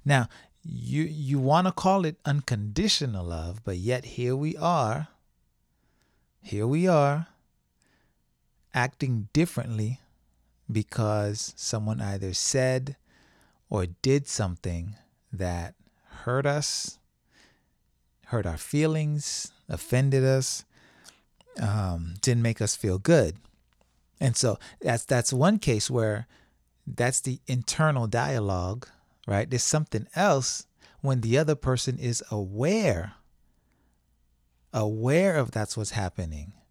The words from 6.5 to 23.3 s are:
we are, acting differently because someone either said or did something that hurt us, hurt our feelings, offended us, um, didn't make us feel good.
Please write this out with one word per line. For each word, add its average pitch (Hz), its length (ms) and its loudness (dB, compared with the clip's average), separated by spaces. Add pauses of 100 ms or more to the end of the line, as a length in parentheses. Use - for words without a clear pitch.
we 160 220 2
are, 147 400 4 (1500)
acting 127 580 -2
differently 113 680 -2 (720)
because 107 840 -2
someone 110 440 -4
either 98 340 -4
said 131 600 0 (760)
or 95 160 0 (160)
did 135 240 2
something 90 720 -4 (360)
that 87 440 -4 (480)
hurt 135 220 0
us, - 520 -4 (1300)
hurt 110 200 -2
our 82 120 -4
feelings, 151 960 -2 (160)
offended 131 560 2
us, 131 400 2 (1000)
um, 92 580 -2
didn't 117 220 2
make 117 180 0
us 104 140 0
feel 92 240 0
good. 127 380 4 (840)